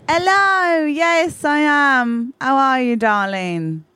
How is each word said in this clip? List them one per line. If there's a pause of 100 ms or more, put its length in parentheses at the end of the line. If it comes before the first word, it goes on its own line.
Hello,
yes,
I
am.
How
are
you,
darling? (120)